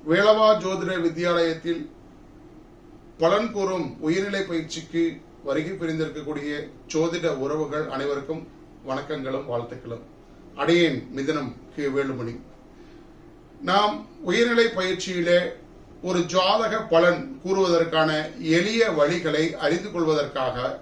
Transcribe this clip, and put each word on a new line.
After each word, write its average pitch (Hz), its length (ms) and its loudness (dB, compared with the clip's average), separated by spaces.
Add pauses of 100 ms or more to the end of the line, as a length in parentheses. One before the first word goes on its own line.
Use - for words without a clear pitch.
(100)
வேலவா 214 360 6 (160)
ஜோதிட 185 300 -2 (120)
வித்யாலயத்தில் 165 760 0 (1400)
பலன் 196 340 2
கூறும் 185 480 -4
உயர்நிலை 190 420 -2
பயிற்சிக்கு 165 600 -6 (420)
வருகை 151 280 -2
புரிந்திருக்கக்கூடிய 151 800 -6 (400)
ஜோதிட 160 340 0 (180)
உறவுகள் 151 400 -4 (100)
அனைவருக்கும் 139 460 -4 (480)
வணக்கங்களும் 135 640 -6
வாழ்த்துக்களும். 120 540 -8 (500)
அடியேன் 156 440 4 (180)
மிதுனம் 139 340 -2 (240)
கே 147 100 -6 (120)
வேலுமணி. 120 380 -2 (1400)
நாம் 208 240 4 (360)
உயர்நிலை 233 360 4 (120)
பயிற்சியிலே 180 600 0 (640)
ஒரு 180 200 0 (100)
ஜாதக 214 480 2 (140)
பலன் 170 260 6 (220)
கூறுவதற்கான 165 680 2 (460)
எளிய 220 320 2 (120)
வழிகளை 156 440 2 (220)
அறிந்து 175 260 0
கொள்வதற்காக 143 640 0 (260)